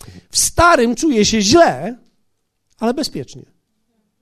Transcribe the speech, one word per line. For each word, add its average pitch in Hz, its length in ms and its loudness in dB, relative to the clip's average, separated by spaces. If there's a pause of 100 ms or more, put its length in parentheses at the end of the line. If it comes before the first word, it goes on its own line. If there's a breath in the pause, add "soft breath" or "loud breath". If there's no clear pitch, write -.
(300 loud breath)
W - 80 -8
starym 285 560 2
czuję 240 300 0
się 220 180 0
źle, 220 560 2 (800)
ale 233 160 -2
bezpiecznie. 151 480 -10 (800)